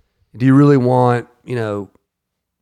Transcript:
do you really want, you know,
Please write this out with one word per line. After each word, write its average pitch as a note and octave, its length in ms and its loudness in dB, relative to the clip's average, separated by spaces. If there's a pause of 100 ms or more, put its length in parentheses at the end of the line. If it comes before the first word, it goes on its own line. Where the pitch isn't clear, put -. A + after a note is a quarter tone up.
(360)
do A#2 100 -6
you C3 80 4
really C#3+ 220 4
want, B2 540 -2 (160)
you B2+ 100 -10
know, G#2 340 -8 (720)